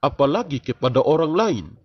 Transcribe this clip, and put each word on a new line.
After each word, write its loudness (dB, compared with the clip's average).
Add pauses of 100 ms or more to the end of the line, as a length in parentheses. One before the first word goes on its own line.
apalagi 0
kepada -2
orang 2
lain. -2 (200)